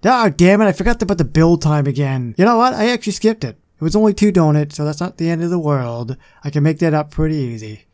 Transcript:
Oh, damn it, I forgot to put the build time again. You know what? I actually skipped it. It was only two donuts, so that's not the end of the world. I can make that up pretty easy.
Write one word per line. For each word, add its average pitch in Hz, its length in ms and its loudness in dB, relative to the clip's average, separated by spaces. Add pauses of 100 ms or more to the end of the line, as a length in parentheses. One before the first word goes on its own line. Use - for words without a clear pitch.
Oh, 233 260 2
damn 180 300 4
it, 214 60 4
I 190 60 2
forgot 240 280 0
to 208 60 -2
put 190 120 -2
the 165 60 2
build 165 380 2
time 151 260 0
again. 131 500 -4
You 185 60 4
know 226 140 2
what? 247 160 2
I 226 160 0
actually 233 240 -4
skipped 220 280 -2
it. 113 160 -10 (220)
It - 20 -6
was 156 140 -2
only 214 180 2
two 208 160 2
donuts, 151 460 2
so 151 80 -6
that's 151 160 -6
not 180 160 -8
the 165 140 -2
end 165 120 -4
of 170 80 -4
the 175 80 -2
world. 127 580 -4 (280)
I 143 60 -6
can 147 120 0
make 156 160 0
that 165 160 0
up 151 160 -2
pretty 156 240 -2
easy. 113 600 -8